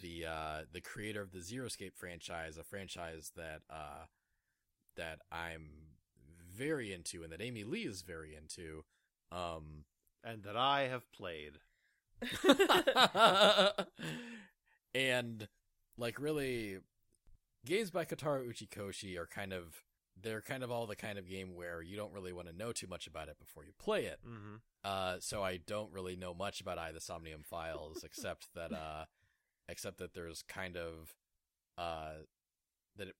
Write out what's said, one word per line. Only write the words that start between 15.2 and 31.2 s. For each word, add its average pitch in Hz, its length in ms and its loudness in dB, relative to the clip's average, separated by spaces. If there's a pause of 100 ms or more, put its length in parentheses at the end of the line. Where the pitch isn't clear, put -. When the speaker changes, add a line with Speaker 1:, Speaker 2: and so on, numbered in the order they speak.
Speaker 1:
like, 117 200 -2
really, 127 600 0 (880)
games 196 240 2
by 165 160 2
Kotaro 143 420 0
Uchikoshi 98 720 -6
are 85 80 -4
kind 98 260 -6
of, 85 300 -6 (360)
they're 110 220 -4
kind 131 220 -4
of 120 80 -4
all 117 160 0
the 104 100 -4
kind 104 220 -6
of 90 100 -8
game 92 260 -6
where 85 280 -4
you 90 160 -8
don't 104 160 -4
really 92 180 -4
wanna 85 220 -8
know 110 180 -2
too - 140 -4
much 90 200 -6
about 78 220 -6
it 76 100 -12
before - 280 -18
you - 120 -18
play 196 280 2
it. 85 200 -4
Speaker 2:
Mm-hmm. 107 280 -10 (280)
Speaker 1:
Uh, 95 380 2
so 107 220 -2
I 92 160 0
don't 104 340 -4
really 92 240 -4
know 90 160 -6
much 95 300 -4
about 92 160 -2
I, 80 140 -4
the 80 80 -10
Somnium 80 420 -8
Files, 80 600 -6
Speaker 2:
<laughs> - 20 -12
Speaker 1:
except 87 500 -8
that, 82 180 -4
uh, 78 320 -6 (640)
except 90 300 -8
that 87 160 -8
there's 82 340 -8
kind 90 300 -4
of, 82 360 -8 (640)